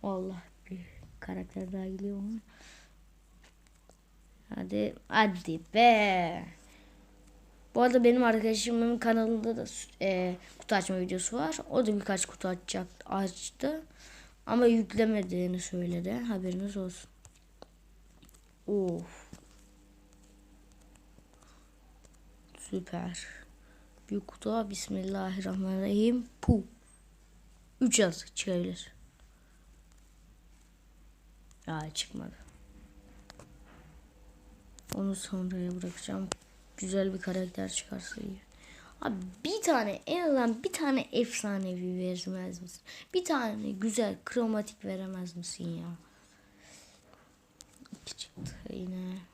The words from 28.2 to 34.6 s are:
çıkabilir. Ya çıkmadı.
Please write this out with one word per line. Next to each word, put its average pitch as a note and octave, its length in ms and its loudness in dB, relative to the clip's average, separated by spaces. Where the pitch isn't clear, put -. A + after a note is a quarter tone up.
çıkabilir. F3+ 580 -4
Ya D#3 260 -6
çıkmadı. - 420 -8